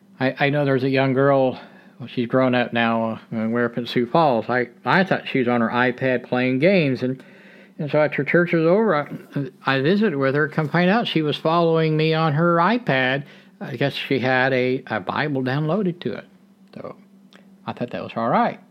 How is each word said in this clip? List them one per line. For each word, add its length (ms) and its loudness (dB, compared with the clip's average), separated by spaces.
I, 200 -2
I 100 2
know 160 0
there's 180 0
a 60 -2
young 240 2
girl, 460 2
well, 80 -14
she's 200 -4
grown 260 2
up 200 0
now, 380 0
uh, 80 -10
and 220 -4
we're 120 0
up 120 -6
in 100 -6
Sioux 180 0
Falls. 440 2
I, 200 -2
I 180 4
thought 240 -2
she 120 -2
was 80 0
on 140 2
her 80 0
iPad 560 0
playing 340 0
games, 420 2
and, 220 -4
and 100 -4
so 100 2
after 240 0
church 300 2
was 120 2
over, 300 4
I, 120 -2
I 160 2
visited 340 2
with 200 0
her, 120 0
come 220 -2
find 220 2
out 160 0
she 160 -2
was 140 -2
following 600 2
me 160 2
on 200 0
her 240 2
iPad. 680 0
I 160 -10
guess 180 -2
she 260 -4
had 340 2
a, 320 0
a 140 -4
Bible 420 -4
downloaded 600 -2
to 120 -6
it. 120 -12
So 200 -14
I 80 -10
thought 160 -8
that 140 -8
was 120 -12
all 140 -2
right. 300 0